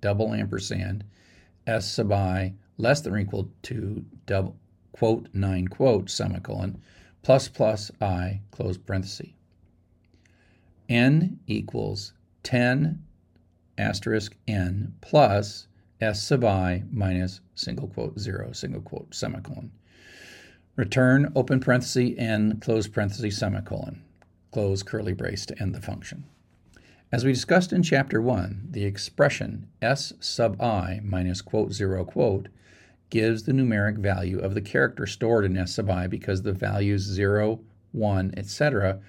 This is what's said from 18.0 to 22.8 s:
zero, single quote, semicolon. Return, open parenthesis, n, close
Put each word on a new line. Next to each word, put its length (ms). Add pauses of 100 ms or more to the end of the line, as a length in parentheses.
zero, 340
single 300
quote, 320
semicolon. 560 (1040)
Return, 640
open 240
parenthesis, 580
n, 420
close 280